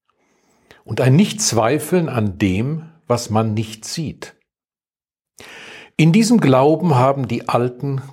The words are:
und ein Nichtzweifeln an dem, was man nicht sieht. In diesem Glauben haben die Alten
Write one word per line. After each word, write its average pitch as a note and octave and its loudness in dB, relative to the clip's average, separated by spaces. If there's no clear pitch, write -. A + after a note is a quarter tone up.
und A2 -4
ein B2+ 4
Nichtzweifeln D3+ 0
an G#2+ -4
dem, A2 -2
was A#2+ -4
man A2 0
nicht G#2+ -8
sieht. - -12
In D#3 4
diesem A3 4
Glauben D3+ 2
haben C3 2
die A#2 -6
Alten B2+ -4